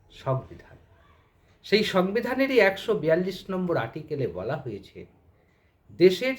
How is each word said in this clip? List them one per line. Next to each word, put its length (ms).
সংবিধান। 640
সেই 180
সংবিধানেরই 680
একশো 320
বিয়াল্লিশ 360
নম্বর 240
আর্টিকেলে 420
বলা 260
হয়েছে, 340
দেশের 380